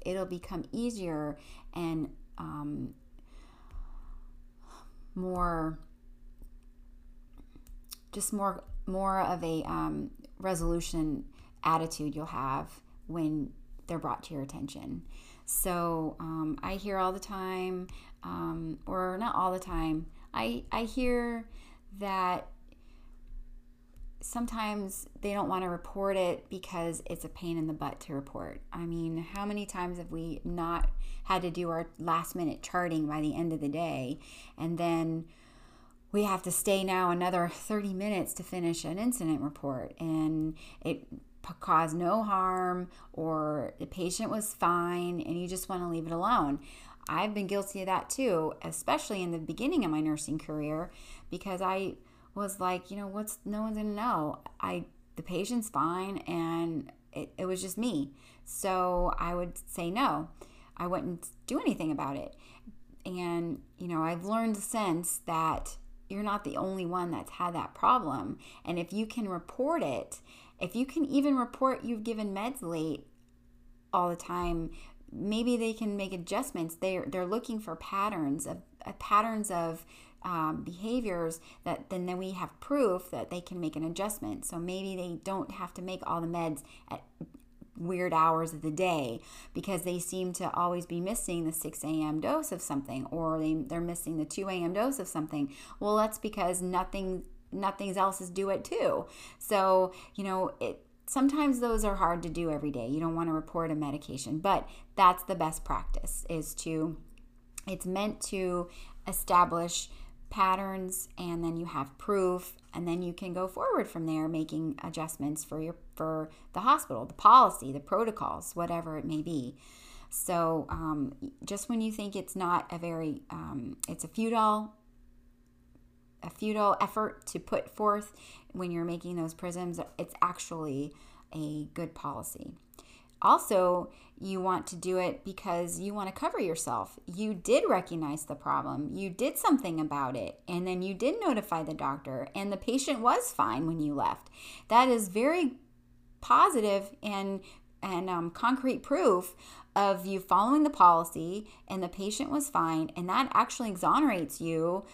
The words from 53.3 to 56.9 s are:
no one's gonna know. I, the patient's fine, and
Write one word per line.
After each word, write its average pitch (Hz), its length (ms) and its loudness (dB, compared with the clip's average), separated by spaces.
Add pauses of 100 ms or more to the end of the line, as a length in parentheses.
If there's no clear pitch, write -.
no 208 180 -2
one's 220 140 -2
gonna 214 120 -2
know. 208 500 0 (220)
I, 180 240 -2 (300)
the 160 80 -8
patient's 208 460 -2
fine, 175 500 0
and 165 720 -2 (200)